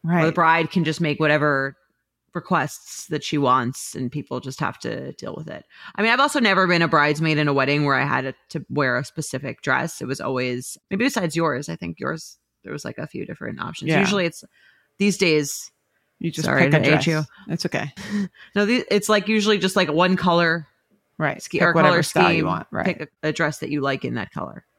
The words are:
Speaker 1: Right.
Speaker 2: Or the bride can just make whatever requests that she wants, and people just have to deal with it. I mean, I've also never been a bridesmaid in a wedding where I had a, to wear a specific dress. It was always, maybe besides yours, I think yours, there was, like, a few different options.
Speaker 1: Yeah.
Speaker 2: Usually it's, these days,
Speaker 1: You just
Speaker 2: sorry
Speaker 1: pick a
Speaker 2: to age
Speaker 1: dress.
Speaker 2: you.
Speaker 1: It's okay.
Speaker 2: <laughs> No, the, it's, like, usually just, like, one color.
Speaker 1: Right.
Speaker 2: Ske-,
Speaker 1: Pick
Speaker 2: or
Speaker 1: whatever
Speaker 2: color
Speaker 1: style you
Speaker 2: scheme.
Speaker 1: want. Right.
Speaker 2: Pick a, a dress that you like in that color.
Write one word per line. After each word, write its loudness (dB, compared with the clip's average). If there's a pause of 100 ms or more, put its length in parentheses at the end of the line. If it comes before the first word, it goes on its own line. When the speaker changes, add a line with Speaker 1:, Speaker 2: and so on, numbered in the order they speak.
Speaker 1:
Right. 2
Speaker 2:
Or 4
the 2
bride 4
can 2
just -2
make 0
whatever 2 (580)
requests -4
that -6
she -2
wants, 0
and -6
people -8
just -12
have -4
to -8
deal -12
with -14
it. -14 (320)
I -2
mean, 2
I've 2
also 2
never 4
been 4
a 2
bridesmaid 2
in 2
a 2
wedding 2
where 2
I 2
had 0
a, -8 (160)
to -8
wear 0
a -2
specific -10
dress. -2
It -8
was -6
always, -4 (120)
maybe 0
besides -2
yours, -2
I -8
think -10
yours, -8 (240)
there -14
was, -12
like, -10
a -10
few -10
different -10
options. -8
Speaker 1:
Yeah. 4
Speaker 2:
Usually 2
it's, -8 (540)
these 2
days, 0 (460)
Speaker 1:
You -4
just -6
Speaker 2:
sorry 4
Speaker 1:
pick 4
a 6
Speaker 2:
to 2
age 4
Speaker 1:
dress. 2
Speaker 2:
you. 0 (280)
Speaker 1:
It's -6
okay. -4 (280)
Speaker 2:
<laughs> -10
No, 2
the, 2
it's, 2
like, 2
usually 4
just, 0
like, 2
one 4
color. 2 (520)
Speaker 1:
Right. -2
Speaker 2:
Ske-, -12
Speaker 1:
Pick 0
Speaker 2:
or 4
Speaker 1:
whatever 6
Speaker 2:
color 2
Speaker 1:
style 2
you 2
Speaker 2:
scheme. 0
Speaker 1:
want. -4
Right. -4
Speaker 2:
Pick -4 (240)
a, 0
a -2
dress -4
that -8
you -2
like -2
in -4
that -6
color. -10 (140)